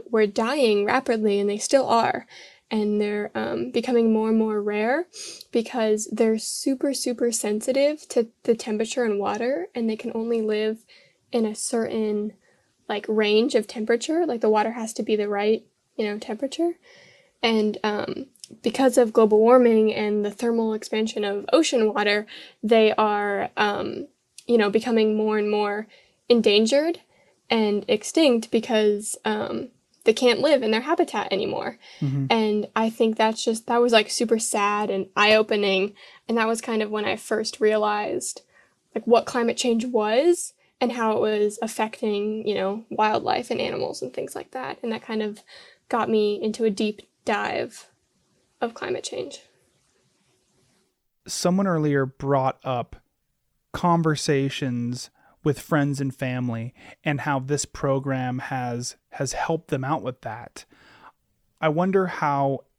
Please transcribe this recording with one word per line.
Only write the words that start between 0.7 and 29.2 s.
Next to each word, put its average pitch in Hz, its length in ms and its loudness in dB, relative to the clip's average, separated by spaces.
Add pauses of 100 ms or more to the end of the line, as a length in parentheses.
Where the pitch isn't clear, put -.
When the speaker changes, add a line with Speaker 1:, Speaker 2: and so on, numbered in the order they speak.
Speaker 1:
rapidly, 220 540 2
and 202 100 0
they 208 80 -2
still 262 300 2
are. 226 380 2 (460)
And 208 280 0
they're, 208 360 -2
um, 233 360 -4
becoming 233 400 2
more 220 180 2
and 226 100 4
more 214 220 0
rare 214 460 0 (440)
because 220 600 0
they're 220 280 2
super, 269 560 -2
super 240 360 -2
sensitive 254 800 0
to 233 180 0 (160)
the 233 120 2
temperature 226 500 -4
in 202 140 -2
water, 226 560 -2
and 226 140 -2
they 220 80 -2
can 233 180 -10
only 226 260 -2
live 214 420 -2 (480)
in 233 140 0
a 214 80 -2
certain, 214 800 -2 (560)
like, 208 180 -6
range 214 460 4
of 220 140 2
temperature. 240 580 0
Like, 240 160 -4
the 214 80 4
water 214 220 2
has 226 220 -8
to 233 100 -4
be 214 120 0
the 208 140 0
right, 208 340 0 (320)
you 220 100 -2
know, 208 120 -4
temperature. 285 540 -4 (720)
And, 214 400 2
um, 208 420 -4 (380)
because 254 340 2
of 233 160 4
global 214 260 6
warming 226 540 6
and 208 320 -2
the 208 60 -4
thermal 226 420 -2
expansion 220 500 -4
of 202 300 -4
ocean 240 400 2
water, 208 320 0 (380)
they 220 300 6
are, 208 640 0
um, - 500 -2 (400)
you 240 100 4
know, 208 140 2
becoming 220 440 2
more 214 220 0
and 208 140 0
more 208 360 -2 (420)
endangered 233 680 4 (520)
and 214 360 0
extinct 233 600 2
because, 214 760 0